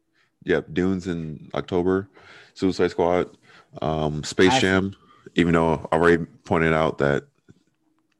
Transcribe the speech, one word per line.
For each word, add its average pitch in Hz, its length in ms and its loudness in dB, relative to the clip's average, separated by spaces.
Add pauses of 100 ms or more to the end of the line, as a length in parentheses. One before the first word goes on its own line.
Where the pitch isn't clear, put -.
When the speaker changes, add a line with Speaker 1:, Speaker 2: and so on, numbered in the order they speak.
(440)
Speaker 1:
Yeah, 80 180 0 (120)
Dune's 90 340 -2
in 80 460 -10
October. 92 560 -2 (460)
Suicide 90 360 -2
Squad, 87 380 0 (520)
um, 76 420 -2
Space 92 300 2
Speaker 2:
I 87 60 2
Speaker 1:
Jam, 95 360 0 (400)
even 85 180 2
though 82 380 0
I 78 40 2
already 82 300 4 (180)
pointed 80 300 0
out 78 260 0
that 71 240 0 (960)